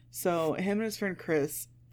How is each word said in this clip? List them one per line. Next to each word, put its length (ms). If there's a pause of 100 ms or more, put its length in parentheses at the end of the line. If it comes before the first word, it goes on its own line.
(120)
So 420
him 260
and 40
his 140
friend 200
Chris 500 (260)